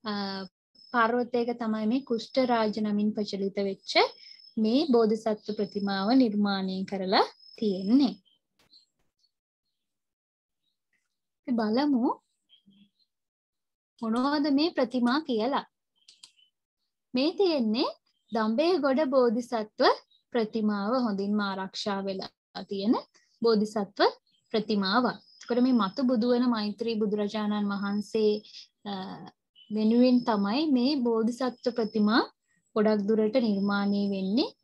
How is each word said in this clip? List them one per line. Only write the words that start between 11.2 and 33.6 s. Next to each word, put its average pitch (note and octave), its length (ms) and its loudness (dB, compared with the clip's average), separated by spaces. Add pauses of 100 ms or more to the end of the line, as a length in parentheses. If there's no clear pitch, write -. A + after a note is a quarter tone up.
අපි C#4 60 -4
බලමු A#3 540 0 (1900)
මොනවද C4 480 0
මේ D4 220 2
ප්‍රතිමා B3 500 0
කියලා. A#3+ 440 -2 (1500)
මේ C4 180 2
තියෙන්නේ D4+ 560 0 (440)
දඹේගොඩ C4+ 720 2
බෝධිසත්ව A#3+ 800 0 (500)
ප්‍රතිමාව, G#3+ 680 -2
හොඳින්ම G#3 400 -2
ආරක්ෂා G3 640 -6
වෙලා F#3+ 300 -8 (320)
තියෙන G3+ 320 0 (460)
බෝධිසත්ව G#3+ 580 0 (540)
ප්‍රතිමාවක්. G#3+ 540 0 (260)
එතකොට A#3+ 280 -2
මේ C4 120 4
මතු G#3 300 0
බුදු B3 240 2
වන B3 200 2
මෛත්‍රී A3 500 -4
බුදුරජාණන් G#3 720 -2
වහන්සේ, G#3 640 -2 (480)
අ, G3+ 120 -10 (760)
වෙනුවෙන් A#3 520 6
තමයි A3 460 0
මේ C4 300 2
බෝධිසත්ව A#3+ 720 -2
ප්‍රතිමා A3 520 2 (540)
ගොඩක් G#3+ 280 2
දුරට G#3+ 340 0
නිර්මාණය G3+ 720 0